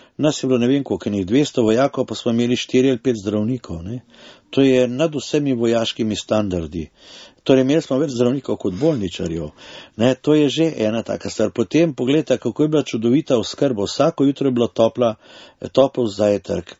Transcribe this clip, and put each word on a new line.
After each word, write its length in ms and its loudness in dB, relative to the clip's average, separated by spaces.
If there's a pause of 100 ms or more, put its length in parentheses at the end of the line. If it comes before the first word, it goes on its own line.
(180)
Nas 260 0
je 40 -2
bilo 120 2
ne 80 2
vem 160 2
koliko, 260 -4
enih 160 0
dvesto 380 2
vojakov, 420 2
pa 100 -8
smo 160 -2
imeli 240 0
štiri 340 2
ali 120 -2
pet 160 0
zdravnikov, 640 -4
ne. 180 -10 (480)
To 120 2
je 260 4
nad 280 -2
vsemi 380 -2
vojaškimi 640 0
standardi. 720 -4 (540)
Torej, 180 4
imeli 200 2
smo 160 -4
več 120 -2
zdravnikov 480 -2
kot 160 -4
bolničarjev. 760 -4 (480)
Ne, 180 2
to 180 0
je 160 4
že 160 0 (120)
ena 260 -2
taka 260 -8
stvar. 220 -2
Potem 420 0
poglejte, 440 0
kako 260 -4
je 60 2
bila 140 2
čudovita 540 0
oskrba. 480 -2
Vsako 380 0
jutro 240 0
je 40 2
bilo 160 2
topla, 440 2 (600)
topel 360 2
zajtrk. 720 -2